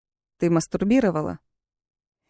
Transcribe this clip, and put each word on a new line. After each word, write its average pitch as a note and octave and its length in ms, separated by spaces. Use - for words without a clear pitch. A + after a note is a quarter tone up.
«Ты E3+ 100
мастурбировала?» F3 880